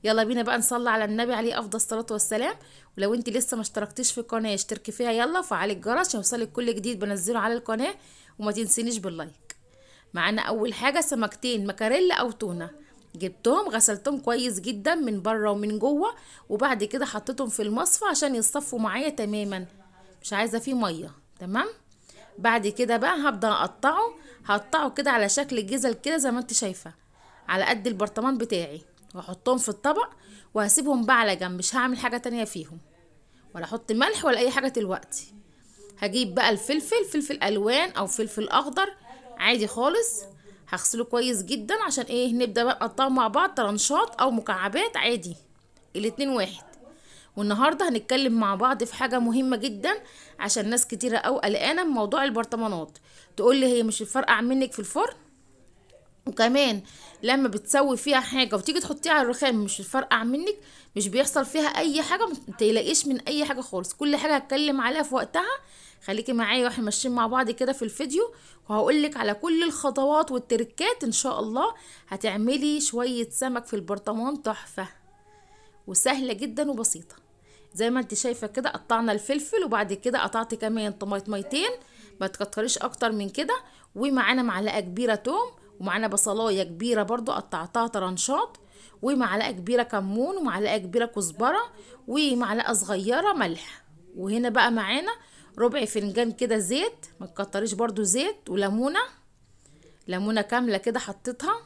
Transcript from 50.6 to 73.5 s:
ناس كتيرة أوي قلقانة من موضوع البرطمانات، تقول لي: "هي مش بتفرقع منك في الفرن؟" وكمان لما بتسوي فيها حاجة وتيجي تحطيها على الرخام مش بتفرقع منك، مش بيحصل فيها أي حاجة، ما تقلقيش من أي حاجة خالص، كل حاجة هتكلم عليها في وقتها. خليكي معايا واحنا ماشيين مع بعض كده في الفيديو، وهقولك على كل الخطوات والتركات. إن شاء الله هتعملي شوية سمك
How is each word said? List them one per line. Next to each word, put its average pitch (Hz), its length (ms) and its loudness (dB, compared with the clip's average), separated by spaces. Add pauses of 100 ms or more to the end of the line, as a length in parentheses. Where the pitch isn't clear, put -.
ناس 247 180 2
كتيرة 233 300 -2
أوي 254 220 0
قلقانة 247 440 0
من 330 60 0
موضوع 247 340 2
البرطمانات، 226 760 -2 (400)
تقول 240 200 8
لي: 262 80 4
"هي 240 180 4
مش 220 200 -2
بتفرقع 226 380 2
منك 254 320 0
في - 60 -8
الفرن؟" 381 340 -2 (1120)
وكمان 240 540 2 (420)
لما 262 240 4
بتسوي 254 500 2
فيها 277 220 4
حاجة 254 360 0
وتيجي 285 240 0
تحطيها 311 320 -2
على 302 100 6
الرخام 247 340 2
مش 202 260 -2
بتفرقع 233 420 2
منك، 320 320 0 (400)
مش 202 120 0
بيحصل 269 380 2
فيها 302 220 0
أي 311 340 0
حاجة، 381 240 0
ما 294 320 -8
تقلقيش 226 500 2
من 254 140 0
أي 294 240 -2
حاجة 262 160 -4
خالص، 185 320 -6
كل 294 220 2
حاجة 302 200 2
هتكلم 277 460 0
عليها 277 220 0
في 277 120 -4
وقتها. 381 420 0 (480)
خليكي 226 280 -4
معايا 233 300 2
واحنا 240 200 -2
ماشيين 240 320 -2
مع 233 120 2
بعض 247 240 0
كده 254 220 0
في 269 80 -6
الفيديو، 302 520 -2 (360)
وهقولك 294 480 2
على 214 160 0
كل 330 300 2
الخطوات 294 680 2
والتركات. 247 720 -2
إن 233 80 0
شاء - 280 -2
الله 262 340 0 (340)
هتعملي 247 760 0
شوية 240 480 -2
سمك 247 360 -2